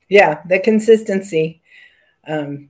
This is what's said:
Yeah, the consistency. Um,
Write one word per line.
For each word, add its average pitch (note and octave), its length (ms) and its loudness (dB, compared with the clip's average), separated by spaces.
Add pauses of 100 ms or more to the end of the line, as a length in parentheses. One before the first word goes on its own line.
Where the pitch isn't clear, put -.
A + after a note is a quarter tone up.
Yeah, F3 400 2
the F#3 100 0
consistency. G3 1040 0 (640)
Um, C#3+ 440 -10